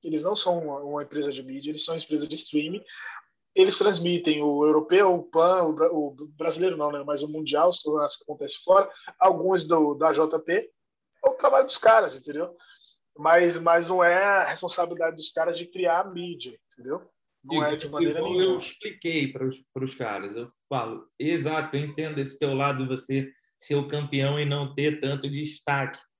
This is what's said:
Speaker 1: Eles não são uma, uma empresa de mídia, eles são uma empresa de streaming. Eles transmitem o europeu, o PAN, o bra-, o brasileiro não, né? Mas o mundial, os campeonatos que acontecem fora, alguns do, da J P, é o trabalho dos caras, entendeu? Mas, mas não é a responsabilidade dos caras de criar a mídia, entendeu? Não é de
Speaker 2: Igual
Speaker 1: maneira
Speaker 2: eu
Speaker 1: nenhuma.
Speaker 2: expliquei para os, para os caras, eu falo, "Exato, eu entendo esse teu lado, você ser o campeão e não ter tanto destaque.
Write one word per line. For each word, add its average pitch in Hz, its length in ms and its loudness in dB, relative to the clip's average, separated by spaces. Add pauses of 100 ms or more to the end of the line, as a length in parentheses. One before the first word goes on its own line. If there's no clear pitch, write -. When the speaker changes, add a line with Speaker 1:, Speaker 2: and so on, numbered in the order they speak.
Speaker 1:
Eles 156 200 -4
não 196 120 0
são 180 220 0
uma, 147 220 -6
uma 147 240 -8
empresa 147 280 -6
de 131 120 -10
mídia, 135 260 -10
eles 156 160 -6
são 165 80 -4
uma 165 80 -6
empresa 151 260 -4
de 156 60 -10
streaming. 160 480 -4 (720)
Eles 190 240 6
transmitem 170 640 2
o 147 240 2
europeu, 175 480 6
o 165 80 -6
PAN, 175 400 4
o 156 100 0
bra-, 160 180 2
o 147 240 -4 (220)
brasileiro 165 400 -2
não, 147 140 -2
né? 143 120 -8
Mas 143 200 -4
o 151 40 -6
mundial, 156 420 2
os - 100 0
campeonatos 147 360 -2
que - 80 -16
acontecem 143 400 -8
fora, 190 240 6 (320)
alguns 180 460 4
do, 156 300 4
da 151 180 2
J 156 260 2
P, 415 300 -2 (560)
é - 40 8
o 262 40 0
trabalho 269 320 4
dos - 140 0
caras, 220 360 6
entendeu? 151 400 -8 (600)
Mas, 170 400 4
mas 170 300 2
não 180 160 2
é 175 100 6 (100)
a 196 200 4
responsabilidade 165 720 -2
dos 156 160 -8
caras 170 260 -2
de 170 80 -8
criar 175 360 0
a - 60 -2
mídia, 175 480 -12 (160)
entendeu? 131 300 -10 (420)
Não 151 200 -2
é 151 120 -2
de 160 120 -12
Speaker 2:
Igual 147 160 -6
Speaker 1:
maneira 160 160 -2
Speaker 2:
eu 170 100 -4
Speaker 1:
nenhuma. 185 280 0
Speaker 2:
expliquei 165 720 -6
para 131 160 -6
os, 131 100 -8 (160)
para 131 100 -6
os 131 120 -8
caras, 101 400 -8
eu 120 160 -12 (180)
falo, 113 380 -6 (100)
"Exato, 156 580 -2
eu 143 60 -2
entendo 151 380 -6
esse 135 180 -8
teu 139 160 -2
lado, 135 340 -2
você 135 440 -4 (260)
ser - 160 -6
o 143 140 0
campeão 143 520 -2
e 147 60 -2
não 143 300 -4
ter 151 240 -2
tanto 139 280 -4
destaque. 139 720 -4 (200)